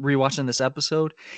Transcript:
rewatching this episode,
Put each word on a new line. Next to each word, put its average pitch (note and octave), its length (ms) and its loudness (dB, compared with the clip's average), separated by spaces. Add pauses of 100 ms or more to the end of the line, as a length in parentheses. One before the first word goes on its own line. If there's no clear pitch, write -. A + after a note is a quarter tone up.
rewatching C3+ 460 2
this A#2+ 140 -2
episode, D3+ 540 -2 (240)